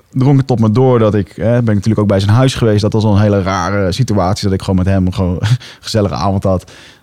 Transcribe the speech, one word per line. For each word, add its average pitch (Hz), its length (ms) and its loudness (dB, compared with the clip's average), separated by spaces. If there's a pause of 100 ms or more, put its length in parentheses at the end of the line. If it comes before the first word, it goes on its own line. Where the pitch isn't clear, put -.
(100)
drong 135 260 2
het 131 100 0
tot 120 140 0
me 110 100 2
door 127 280 4
dat 107 160 2
ik, 98 220 -2
hè, 104 160 -2
ben 120 80 2
ik 120 60 -2
natuurlijk 104 320 0
ook 107 80 2
bij 98 140 2
zijn 101 140 2
huis 131 200 2
geweest. 104 260 2
Dat 104 120 -2
was 107 120 0
al 107 100 2
een 98 80 2
hele 101 200 2
rare 95 500 -2
situatie, 104 520 -2
dat 95 100 -2
ik 95 60 -2
gewoon 95 160 -2
met 92 100 -2
hem 92 260 0
gewoon 92 280 -4
<laughs> - 0 -
een 110 60 -2 (340)
gezellige 101 340 -2
avond 95 280 -2
had. 95 300 -2 (300)